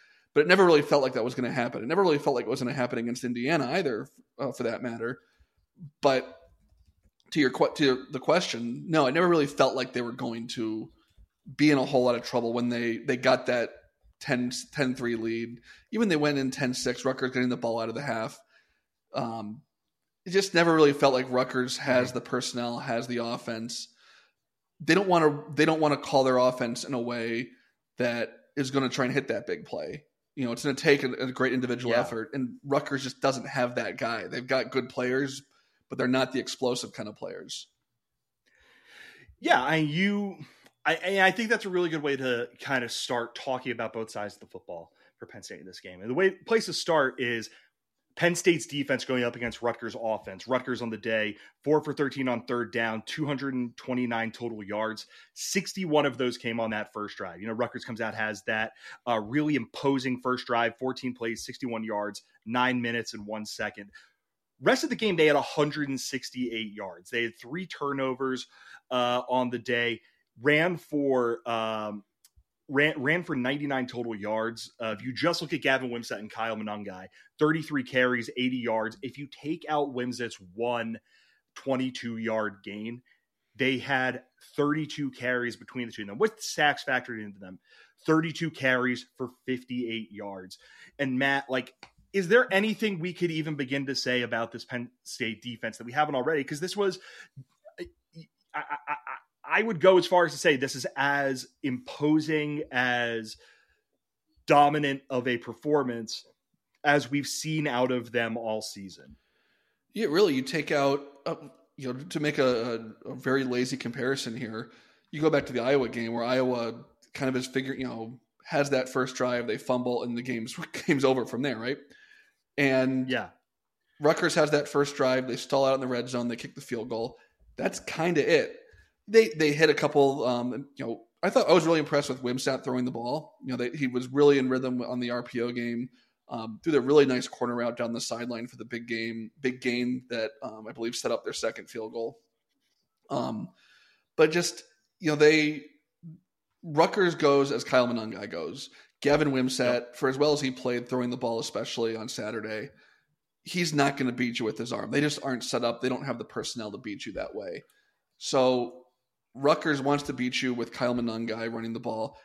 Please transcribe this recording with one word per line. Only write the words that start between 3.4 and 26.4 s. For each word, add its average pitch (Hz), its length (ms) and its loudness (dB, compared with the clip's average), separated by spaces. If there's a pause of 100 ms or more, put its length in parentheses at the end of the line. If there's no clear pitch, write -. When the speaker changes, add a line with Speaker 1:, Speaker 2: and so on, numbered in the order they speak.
Speaker 1:
either, 139 360 -2 (300)
uh, 131 140 -4
for 123 120 -4
that 113 180 -2
matter. 117 380 -6 (840)
But 131 360 2 (960)
to 165 80 2
your 131 100 6
que-, 147 260 2
to 131 340 4
the 131 100 -6
question, 143 680 0
no, 160 180 4
it 127 60 2
never 170 160 4
really 160 180 6
felt 135 280 4
like 127 180 -2
they 123 100 -2
were 117 100 -6
going 120 360 -8
to 110 420 -6 (680)
be 147 140 6
in 143 80 6
a 127 60 2
whole 123 200 2
lot 123 100 4
of 117 80 -4
trouble 117 300 -2
when 120 160 0
they, 117 300 -2
they 127 180 -2
got 127 300 4
that 120 240 0 (500)
ten, 123 320 0 (200)
ten 131 220 0
three 120 220 -2
lead. 117 440 -4 (320)
Even 214 160 2
they 165 80 4
went 147 220 2
in 135 120 0
ten 127 240 0
six, 123 300 -2
Rutgers 131 280 0
getting 127 160 2
the 123 80 -2
ball 117 240 -2
out 113 80 -2
of 113 60 -4
the 127 80 -6
half. 131 360 -4 (760)
Um, 113 480 -6 (640)
it 170 60 -12
just 196 240 2
never 170 200 8
really 151 180 10
felt 139 200 4
like 127 180 0
Rutgers 127 480 0
has 127 300 4
Speaker 2:
Mm-hmm. - 60 -8
Speaker 1:
the 120 80 -6
personnel, 120 560 -4
has 117 280 -4
the 123 120 -4
offense. 117 680 -6 (920)
They 156 140 4
don't 196 140 4
wanna, 156 340 4 (120)
they 147 100 6
don't 160 160 4
wanna 147 160 4
call 139 280 4
their 127 140 4
offense 123 460 2